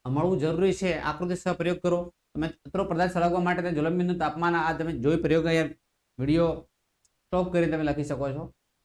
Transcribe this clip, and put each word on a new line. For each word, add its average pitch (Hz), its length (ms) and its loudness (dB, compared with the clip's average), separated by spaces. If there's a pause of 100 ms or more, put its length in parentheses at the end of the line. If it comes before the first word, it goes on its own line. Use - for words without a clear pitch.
મળવું 160 300 2
જરૂરી 165 340 2
છે. 175 260 -2
આકૃતિ 175 360 -4
સહ 180 180 -2
પ્રયોગ 175 240 -2
કરો. 175 360 0 (220)
તમે 151 120 -2
મિત્રો 185 360 -6
પદાર્થ 180 300 0
સળગવા 175 260 2
માટે 180 220 0
તે 175 100 -2
જ્વલનબિંદુ 175 460 0
તાપમાન 165 380 0
આ 165 180 0
તમે 160 180 -4
જોઈ 143 260 2
પ્રયોગ 160 280 2
અહીંયા 160 240 2 (500)
વીડિયો 160 500 0 (340)
સ્ટોપ - 480 -4
કરીને 170 200 2
તમે 156 120 0
લખી 147 200 0
શકો 139 280 -4
છો. 151 220 -10 (320)